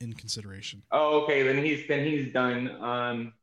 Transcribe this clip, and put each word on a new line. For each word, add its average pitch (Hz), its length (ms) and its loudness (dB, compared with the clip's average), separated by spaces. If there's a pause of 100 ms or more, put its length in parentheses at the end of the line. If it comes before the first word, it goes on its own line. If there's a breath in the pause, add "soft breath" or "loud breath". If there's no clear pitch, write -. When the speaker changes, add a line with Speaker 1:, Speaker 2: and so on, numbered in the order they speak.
Speaker 1:
in 117 120 -10
consideration. 101 760 -12
Speaker 2:
Oh, 151 320 4
okay. 147 200 4
Then 135 220 4
he's, 151 240 0
then 143 160 2
he's 147 280 0
done. 123 380 0 (120)
Um, 120 500 -4 (100)